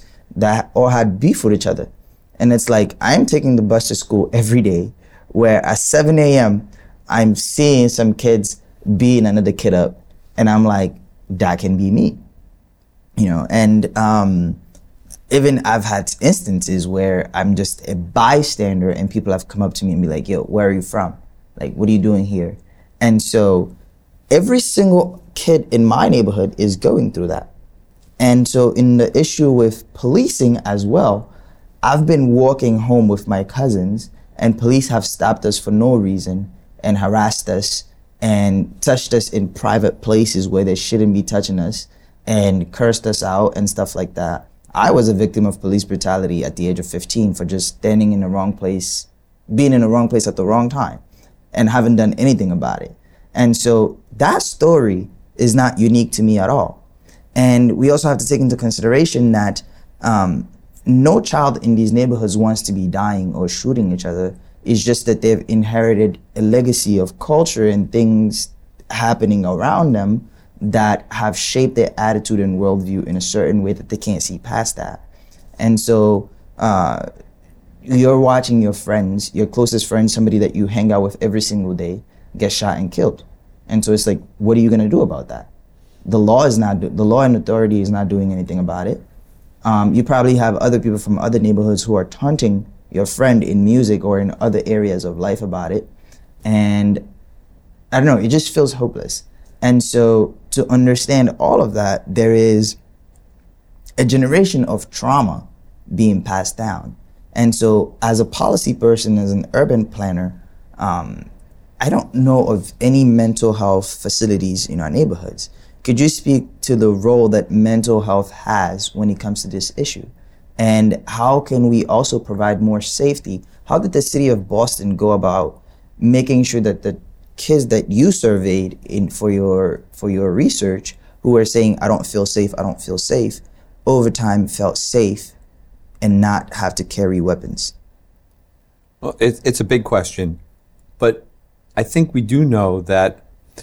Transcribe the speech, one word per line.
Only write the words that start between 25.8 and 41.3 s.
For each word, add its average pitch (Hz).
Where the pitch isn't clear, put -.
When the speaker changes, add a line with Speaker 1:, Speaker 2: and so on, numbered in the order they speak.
Speaker 1:
my 113
neighborhood 104
is 101
going -
through 87
that. -
And 123
so 123
in 123
the 117
issue 156
with 117
policing 127
as 104
well, 113
I've 151
been 147
walking 127
home 117
with 101
my 98
cousins 107
and 113
police 131
have 113
stopped -
us 104
for -
no 117
reason 95
and 101
harassed 107
us 95
and 101
touched 127
us 113
in 98
private 104
places 107
where 95
they 95
shouldn't 107
be 101
touching 101